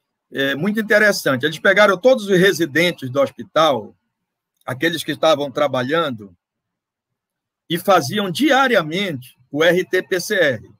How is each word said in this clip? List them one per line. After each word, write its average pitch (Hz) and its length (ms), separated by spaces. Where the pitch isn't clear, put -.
é, 135 220
muito 202 240
interessante. 202 640
Eles 156 140
pegaram 196 400
todos 226 300
os 190 100
residentes 165 720
do 139 100
hospital, 120 720
aqueles 151 380
que - 80
estavam 143 400
trabalhando, 131 840
e 247 80
faziam 185 540
diariamente 196 1040
o 151 140
R 175 200
T 185 180
P 185 180
C 208 160
R. 131 440